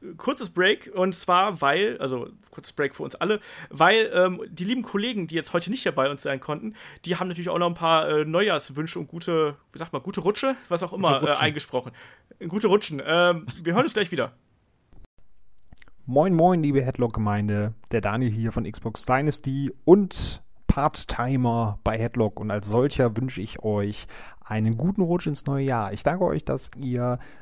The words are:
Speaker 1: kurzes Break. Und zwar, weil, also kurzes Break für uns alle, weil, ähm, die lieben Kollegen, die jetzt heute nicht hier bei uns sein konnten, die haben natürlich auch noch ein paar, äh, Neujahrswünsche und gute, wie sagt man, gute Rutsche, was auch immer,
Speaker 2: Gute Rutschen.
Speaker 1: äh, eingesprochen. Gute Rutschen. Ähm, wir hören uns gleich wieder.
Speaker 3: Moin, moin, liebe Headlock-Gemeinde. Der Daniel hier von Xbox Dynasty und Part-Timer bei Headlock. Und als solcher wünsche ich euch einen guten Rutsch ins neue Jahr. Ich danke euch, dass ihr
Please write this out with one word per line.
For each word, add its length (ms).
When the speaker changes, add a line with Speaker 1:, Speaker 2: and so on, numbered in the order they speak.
Speaker 1:
kurzes 340
Break. 420
Und 220
zwar, 460
weil, 360
also 320
kurzes 220
Break 220
für 60
uns 140
alle, 240
weil, 420
ähm, 340
die 180
lieben 180
Kollegen, 420
die 80
jetzt 180
heute 200
nicht 100
hier 120
bei 180
uns 100
sein 180
konnten, 360
die 100
haben 140
natürlich 200
auch 80
noch 100
ein 60
paar, 340
äh, 180
Neujahrswünsche 720
und 80
gute, 480
wie 80
sagt 140
man, 100
gute 180
Rutsche, 340
was 140
auch 100
immer, 220
Speaker 2:
Gute 60
Rutschen. 100
Speaker 1:
äh, 40
eingesprochen. 460
Gute 200
Rutschen. 360
Ähm, 440
wir 100
hören 120
uns 80
gleich 180
wieder. 220
Speaker 3:
Moin, 300
moin, 260
liebe 220
Headlock-Gemeinde. 920
Der 100
Daniel 300
hier 200
von 200
Xbox 340
Dynasty 680
und 580
Part-Timer 1160
bei 140
Headlock. 420
Und 120
als 160
solcher 500
wünsche 240
ich 220
euch 420
einen 300
guten 260
Rutsch 260
ins 180
neue 180
Jahr. 300
Ich 100
danke 220
euch, 180
dass 320
ihr 420